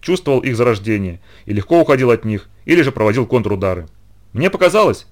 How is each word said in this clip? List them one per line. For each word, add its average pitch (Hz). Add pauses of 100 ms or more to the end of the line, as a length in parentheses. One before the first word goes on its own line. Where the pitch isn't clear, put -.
чувствовал 156
их 123
зарождение 104 (260)
и 104
легко 165
уходил 131
от 113
них 104 (160)
или 170
же 135
проводил 110
контрудары. 95 (460)
Мне 160
показалось, 180